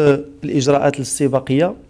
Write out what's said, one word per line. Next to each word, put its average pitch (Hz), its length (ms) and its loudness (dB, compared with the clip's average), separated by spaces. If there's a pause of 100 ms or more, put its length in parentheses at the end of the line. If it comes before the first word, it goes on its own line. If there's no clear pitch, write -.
(440)
الإجراءات 143 520 0
الاستباقية، 135 800 -2 (140)